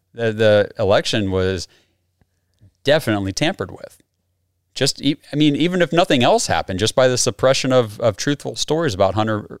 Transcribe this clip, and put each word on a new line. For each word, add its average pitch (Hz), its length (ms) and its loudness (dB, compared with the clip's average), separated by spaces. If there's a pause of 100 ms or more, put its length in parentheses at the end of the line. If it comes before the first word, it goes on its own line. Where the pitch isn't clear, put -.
(140)
the, 117 180 -2
the 107 380 4 (120)
election 107 480 0
was 92 380 -2 (1160)
definitely 107 480 0
tampered 104 380 -4
with. - 280 -20 (760)
Just, - 260 -2
e-, 147 140 0 (160)
I - 40 -6
mean, 147 200 4
even 175 260 0
if 170 100 0
nothing 135 300 2
else 170 240 2
happened, 87 320 -2
just 107 160 -2
by 131 140 4
the 123 100 0
suppression 131 540 0
of, 117 280 0
of 113 160 0
truthful 139 380 -6
stories 151 400 -4
about 95 200 2
Hunter, 107 460 -4